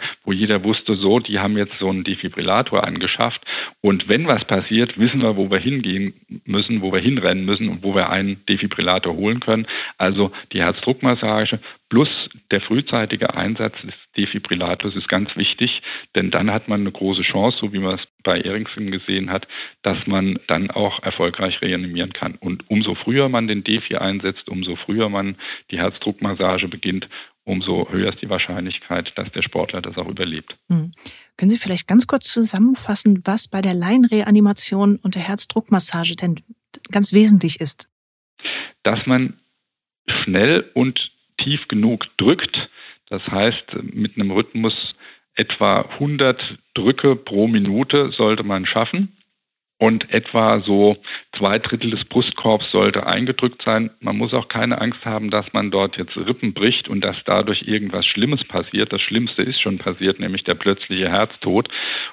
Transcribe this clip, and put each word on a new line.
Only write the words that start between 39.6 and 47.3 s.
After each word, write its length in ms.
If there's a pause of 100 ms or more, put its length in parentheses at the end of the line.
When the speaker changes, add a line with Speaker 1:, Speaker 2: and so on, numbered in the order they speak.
Speaker 1:
schnell 680
und 360 (280)
tief 300
genug 380 (120)
drückt, 500 (400)
das 180
heißt, 560
mit 340
einem 140
Rhythmus 640 (400)
etwa 540 (100)
hundert 600 (160)
Drücke 420
pro 320